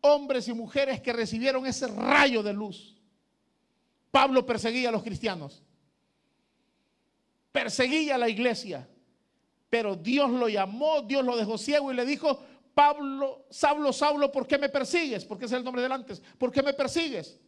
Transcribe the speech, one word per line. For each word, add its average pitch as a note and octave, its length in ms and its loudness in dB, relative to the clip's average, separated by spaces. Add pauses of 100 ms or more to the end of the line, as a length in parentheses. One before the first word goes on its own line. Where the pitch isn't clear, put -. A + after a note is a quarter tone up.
hombres C#4 460 2
y A#3+ 40 -4
mujeres B3 480 -2
que B3 120 -4
recibieron A#3+ 540 -2
ese C4 200 -4
rayo C4+ 560 4
de G#3 100 -2
luz. G3+ 440 -8 (1120)
Pablo C4 340 4
perseguía A#3+ 460 -2
a - 20 -2
los G#3+ 100 -2
cristianos, F#3 600 -8 (1900)
perseguía C4+ 640 0
a B3+ 40 2
la A#3 120 2
iglesia, G3+ 580 -2 (800)
pero G#3+ 260 0
Dios A#3+ 360 0
lo A#3+ 180 2
llamó, A#3+ 540 0
Dios C4 200 0
lo A#3+ 140 0
dejó G#3+ 220 -2
ciego C#4 340 0
y - 20 -4
le B3 120 0
dijo, C#4+ 360 0 (320)
"Pablo, C#4 760 2
Saulo, D4 420 0
Saulo, D4 400 2
¿por C4+ 140 -2
qué C#4+ 100 2
me C#4 140 0
persigues?". C#4 560 -2
Porque G#3+ 180 -10
ese A#3+ 120 -4
es - 20 -2
el B3 60 -6
nombre B3 180 -4
del B3+ 100 -2
antes. B3 300 -10 (160)
"¿Por B3+ 120 0
qué C4+ 120 2
me C#4 100 2
persigues?". C#4 760 -4